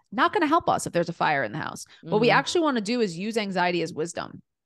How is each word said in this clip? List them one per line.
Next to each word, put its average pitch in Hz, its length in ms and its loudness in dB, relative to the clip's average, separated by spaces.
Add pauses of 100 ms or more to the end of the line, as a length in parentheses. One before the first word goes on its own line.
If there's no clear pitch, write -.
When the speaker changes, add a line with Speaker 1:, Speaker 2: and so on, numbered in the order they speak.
(100)
Speaker 1:
Not 262 220 2
gonna 339 160 2
help 339 200 2
us - 200 2
if - 40 -10
there's 170 160 2
a 170 40 -8
fire 156 320 0
in 107 80 -6
the 156 60 -8
house. - 280 -8 (160)
What 180 180 0
we 226 100 4
Speaker 2:
Mm-hmm. 208 80 6
Speaker 1:
actually 330 240 0
wanna 269 180 0
do 233 200 -2
is 185 160 0
use 208 200 -4
anxiety 180 460 0
as 160 120 -6
wisdom 135 480 -8 (240)